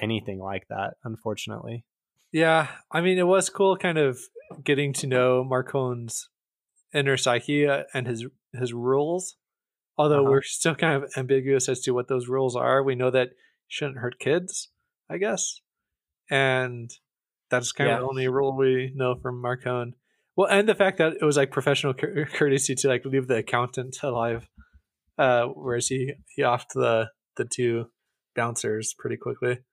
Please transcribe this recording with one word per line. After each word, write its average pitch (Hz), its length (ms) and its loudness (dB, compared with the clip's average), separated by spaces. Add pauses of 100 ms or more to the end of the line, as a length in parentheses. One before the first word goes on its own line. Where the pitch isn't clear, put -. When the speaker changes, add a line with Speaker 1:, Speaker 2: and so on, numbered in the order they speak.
Speaker 1:
anything 107 400 -4
like 95 280 -8
that, 101 260 -6 (100)
unfortunately. 113 800 -10 (480)
Speaker 2:
Yeah, 160 360 4 (220)
I 165 120 0
mean, 185 160 2
it 180 100 4
was 185 220 4
cool 190 260 4
kind 175 220 0
of 135 200 2 (460)
getting 143 300 2
to - 120 -6
know 127 380 4
Marcone's 127 840 -4 (640)
inner 139 240 2
psyche, 143 520 2
uh, 143 160 0 (100)
and 123 140 -4
his, 117 180 -6 (280)
his 120 180 -4
rules. 143 640 -2 (600)
Although 147 260 4
Speaker 1:
Uh-huh. 135 80 4
Speaker 2:
we're 135 120 6
still - 320 -2
kind 143 300 2
of - 120 -12
ambiguous 135 520 2
as 127 140 -2
to 131 120 0
what 123 140 -2
those 123 180 -2
rules 127 300 0
are. 127 260 2
We 135 140 0
know 127 160 0
that 127 160 2
you - 60 -18 (340)
shouldn't 135 300 -6
hurt 123 200 -8
kids, - 520 -2 (380)
I 165 100 -8
guess. 202 420 -4 (680)
And 127 600 -2 (580)
that's 123 220 0
kind 139 200 0
of 117 40 2
Speaker 1:
Yeah. 120 60 0
Speaker 2:
the 131 80 -4
only 131 180 -2
rule 135 300 0
we 131 360 2
know 131 220 0
from 123 260 -8
Marcone. 123 520 -4 (420)
Well, 190 140 4
and 202 200 2
the 208 60 4
fact 190 240 2
that 165 220 4
it 165 40 -2
was, 147 120 4
like, 139 160 2
professional 139 420 0
cour-, 147 320 -4
<laughs> - 80 -12
courtesy 139 400 2
to, 135 140 0
like, 123 160 0
leave 135 240 0
the 127 80 2
accountant 123 680 -4
alive, 117 460 -2 (680)
uh, 123 300 4
whereas 123 400 -4
he, 131 280 -4 (200)
he 139 80 -2
offed 120 320 0
the, 117 360 2 (260)
the 117 80 -4
two 117 440 -2 (460)
bouncers 117 640 -4
pretty 117 180 -6
quickly. 123 440 -4 (120)